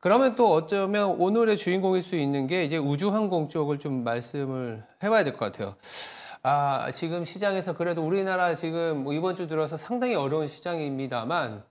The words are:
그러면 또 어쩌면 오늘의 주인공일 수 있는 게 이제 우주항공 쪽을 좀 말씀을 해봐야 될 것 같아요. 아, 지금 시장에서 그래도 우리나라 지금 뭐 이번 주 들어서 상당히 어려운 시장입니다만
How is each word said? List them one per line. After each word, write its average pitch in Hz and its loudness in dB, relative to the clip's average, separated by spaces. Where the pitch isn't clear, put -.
그러면 233 4
또 220 6
어쩌면 196 2
오늘의 214 4
주인공일 185 2
수 - -6
있는 139 0
게 175 2
이제 151 0
우주항공 170 0
쪽을 147 -2
좀 131 -4
말씀을 120 -4
해봐야 208 4
될 139 -2
것 113 -2
같아요. 98 -6
아, 139 0
지금 170 -4
시장에서 185 -2
그래도 170 0
우리나라 180 2
지금 160 -2
뭐 139 -4
이번 170 0
주 180 -6
들어서 156 -2
상당히 247 -2
어려운 151 0
시장입니다만 135 -4